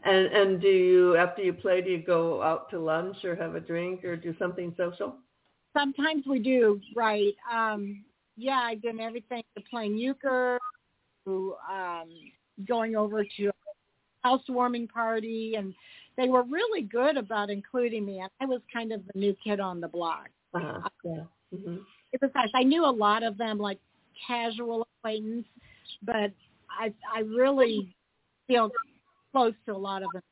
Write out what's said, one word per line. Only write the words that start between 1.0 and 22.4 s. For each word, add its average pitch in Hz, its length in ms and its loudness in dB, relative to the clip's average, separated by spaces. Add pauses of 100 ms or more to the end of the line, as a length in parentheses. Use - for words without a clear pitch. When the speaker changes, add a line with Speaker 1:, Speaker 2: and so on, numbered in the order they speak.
Speaker 1:
after 175 260 2
you 180 100 2
play, 180 300 0
do 185 80 -2
you 175 80 0
go 165 440 2
out 160 280 -2
to 185 80 -6
lunch 165 460 -2
or 175 120 -2
have 165 200 -6
a 165 40 -6
drink 175 440 -6
or 175 120 -4
do 165 220 -8
something 175 380 -4
social? 180 400 -4 (600)
Speaker 2:
Sometimes 285 500 0
we 269 120 2
do, 220 420 4 (160)
right. 208 380 2 (180)
Um, 208 520 -2 (320)
yeah, 254 260 0
I've 233 180 -4
done 226 200 -6
everything 226 420 -8 (140)
to 196 120 -14
playing 214 300 -4
euchre, 254 600 0 (680)
to, 190 300 -4 (140)
um, 175 380 -6 (580)
going 226 300 0
over 214 260 0
to 202 260 -2
a 196 40 0 (680)
housewarming 247 680 2
party, 226 680 -2
and 190 180 -6 (420)
they 254 120 2
were 254 160 2
really 359 380 -2
good 247 360 0
about 208 320 -4
including 220 560 -4
me. 190 180 -10 (160)
I 269 60 -2
was 254 140 -2 (120)
kind 233 200 -6
of 202 140 -8
the 190 120 -10
new 202 260 2
kid 208 160 -2
on 180 200 -4
the 170 80 -6
block. 165 420 -4 (240)
Speaker 1:
Uh-huh, 170 340 -6 (160)
yeah. 165 200 -8 (300)
Mm-hmm. 175 220 -10 (360)
Speaker 2:
It 254 100 -2
was 269 120 0
nice. 240 200 2